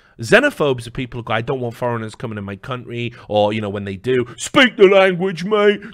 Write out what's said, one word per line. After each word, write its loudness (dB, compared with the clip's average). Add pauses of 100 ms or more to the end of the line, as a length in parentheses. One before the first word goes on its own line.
(200)
Xenophobes 0
are -16
people -10
who -12
go, -4
"I -2
don't -6
want -8
foreigners -6
coming -10
in -10
my -10
country," -10 (160)
or, 2
you -4
know, -4
when -6
they -8
do, 0 (100)
"Speak 2
the 8
language, 2
mate. 2 (140)